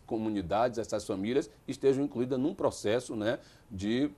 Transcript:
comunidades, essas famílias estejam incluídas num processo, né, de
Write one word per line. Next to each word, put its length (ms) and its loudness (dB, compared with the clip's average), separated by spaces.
comunidades, 760 0
essas 260 -4
famílias 420 0
estejam 360 2
incluídas 320 -2
num 160 0
processo, 640 0
né, 240 0
de 480 0